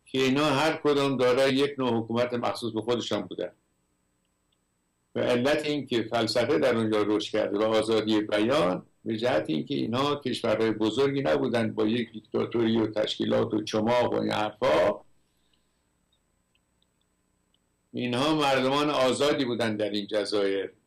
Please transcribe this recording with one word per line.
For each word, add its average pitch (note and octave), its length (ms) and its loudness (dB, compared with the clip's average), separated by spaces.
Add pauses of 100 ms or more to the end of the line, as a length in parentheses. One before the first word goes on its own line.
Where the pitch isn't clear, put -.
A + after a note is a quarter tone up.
که C3+ 140 -4
اینا C3 260 2
هر D3+ 320 0
کدام C#3 400 2
دارای C3 380 4
یک C#3 240 0
نوع B2+ 120 0
حکومت A#2 420 0
مخصوص A#2+ 400 -4
به A2 80 -4
خودشان G#2+ 400 -2
بودن F2+ 300 -8 (1600)
و A#2+ 40 -2
علت B2+ 460 0
این D3 220 -4
که A#2 160 0
فلسفه A#2 560 0
در C3 160 2
اونجا A2 320 0
رشد G#2+ 240 -2
کرده G2+ 260 -2
و G#2+ 60 2
آزادی A2 580 2
بیان A2 640 0 (200)
به A2 120 -4
جهت C3 320 0
این D3+ 160 -2
که C#3+ 100 -6
اینها C#3 400 -2
کشورهای A2+ 560 0
بزرگی B2+ 500 0
نبودن B2 520 0
با A2 140 0
یک A#2 240 -2
دیکتاتوری A#2 680 -2
و G#2+ 100 2
تشکیلات A2 640 -2
و G#2+ 100 0
چماق A2+ 500 0
و - 20 0
این G#2+ 160 -2
حرفا، G#2+ 680 0 (3000)
اینها B2 420 0
مردمان C#3 540 2
آزادی C3+ 560 2
بودن A2+ 300 -2
در G#2 140 -2
این G2+ 180 -4
جزایر G2 640 0 (160)